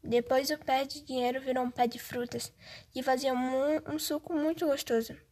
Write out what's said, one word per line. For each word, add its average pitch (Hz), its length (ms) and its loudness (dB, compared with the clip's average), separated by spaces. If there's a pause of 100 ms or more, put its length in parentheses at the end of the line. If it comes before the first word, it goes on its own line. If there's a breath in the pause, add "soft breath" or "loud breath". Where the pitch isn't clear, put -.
Depois 247 460 2
o 302 80 0
pé 269 280 0
de 285 160 -10
dinheiro 254 400 -2
virou 254 220 0
um 247 80 -2
pé 247 140 4
de 240 140 -2
frutas, - 540 -6 (380 loud breath)
que 254 120 -6
fazia 262 300 4
mu-, 262 520 2
um 302 140 -4
suco 302 340 -4
muito 320 320 0
gostoso. 254 500 0 (160)